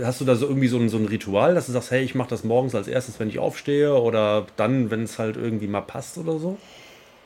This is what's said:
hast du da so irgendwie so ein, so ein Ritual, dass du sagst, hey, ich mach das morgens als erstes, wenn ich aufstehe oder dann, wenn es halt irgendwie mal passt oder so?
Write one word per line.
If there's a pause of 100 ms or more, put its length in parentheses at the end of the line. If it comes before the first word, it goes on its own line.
hast
du
da
so
irgendwie
so
ein,
so
ein
Ritual,
dass
du
sagst,
hey,
ich
mach
das
morgens
als
erstes,
wenn
ich
aufstehe
oder (100)
dann,
wenn
es
halt
irgendwie
mal
passt
oder
so? (680)